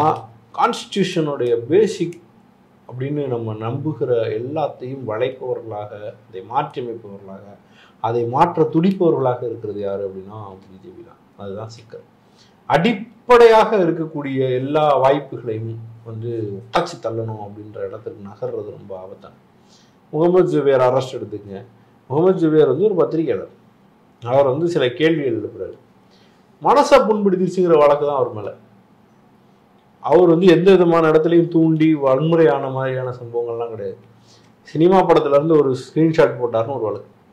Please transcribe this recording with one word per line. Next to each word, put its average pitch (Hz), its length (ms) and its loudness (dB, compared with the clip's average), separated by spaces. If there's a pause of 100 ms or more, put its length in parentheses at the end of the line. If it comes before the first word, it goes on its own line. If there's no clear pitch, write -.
(540)
கான்ஸ்டிடியூஷனுடைய 156 1000 -2 (140)
basic 180 520 0 (640)
அப்படின்னு 139 400 -6
நம்ம 113 280 -6
நம்புகிற 131 560 -6 (180)
எல்லாத்தையும் 131 800 -6
வளைப்பவர்களாக, 113 840 -6 (360)
அதை 95 220 -14
மாற்றியமைப்பவர்களாக, 104 960 -10 (540)
அதை 117 240 -2
மாற்ற 156 380 2
துடிப்பவர்களாக 156 800 0
இருக்கிறது 104 380 -8
யாரு 98 240 -4
அப்படின்னா 95 340 -12 (100)
பி 95 340 -20
ஜே - 140 -20
பி 85 100 -20
தான். - 160 -20 (140)
அதுதான் 104 320 -12
சிக்கல். - 360 -20 (640)
அடிப்படையாக 220 1080 4
இருக்கக்கூடிய 156 640 -2 (160)
எல்லா 143 300 -2 (180)
வாய்ப்புகளையும் 117 720 -2 (300)
வந்து 113 260 -10 (220)
உடைச்சு - 500 -6
தள்ளணும் 110 400 -8
அப்படின்ற 104 440 -18
இடத்துக்கு 104 420 -14
நகர்றது 107 420 -10
ரொம்ப 101 260 -18
ஆபத்தான. 95 380 -20 (800)
முகமது 175 380 2
ஜுபேர் 139 380 2
arrest 127 280 -2
எடுத்துக்கங்க. 104 460 -12 (460)
முகமது 170 300 2
ஜுபேர் 156 280 4
வந்து 139 180 0
ஒரு 214 100 2
பத்திரிகையாளர். 139 580 -2 (720)
அவர் 131 220 2
வந்து 147 240 0
சில 151 200 0
கேள்விகள் 143 520 -2
எழுப்புறாரு. - 360 -12 (840)
மனசை 269 360 4
புண்படுத்திச்சுங்கிற 185 800 2
வழக்கு 143 280 4
தான் 143 100 -2
அவர் 123 160 -2
மேல. 104 220 -10 (1500)
அவர் 170 220 6
வந்து 170 180 4
எந்த 170 240 6
விதமான 170 400 4
இடத்துலையும் 165 380 4
தூண்டி 160 460 2
வன்முறையான 143 720 2
மாதிரியான 131 420 -6
சம்பவங்கள்லாம் 117 580 -8
கிடையாது. 101 280 -10 (640)
சினிமா 175 460 2
படத்துல 147 260 2
இருந்து 151 240 4
ஒரு 135 180 2
screenshot 151 640 0
போட்டாருன்னு 113 340 -2
ஒரு 123 60 -6
வழக்கு. 101 300 -8 (220)